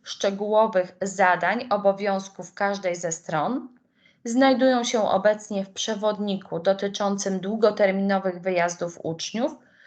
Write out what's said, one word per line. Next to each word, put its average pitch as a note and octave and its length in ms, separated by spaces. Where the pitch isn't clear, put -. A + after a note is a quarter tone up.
szczegółowych G3+ 1000
zadań, F#3+ 680
obowiązków G3 840
każdej F#3+ 420
ze E3+ 160
stron E3 680
znajdują B3+ 580
się A#3 180
obecnie G3+ 640
w - 80
przewodniku G3+ 880
dotyczącym G3 800
długoterminowych G3 1000
wyjazdów F3 600
uczniów, G#3 520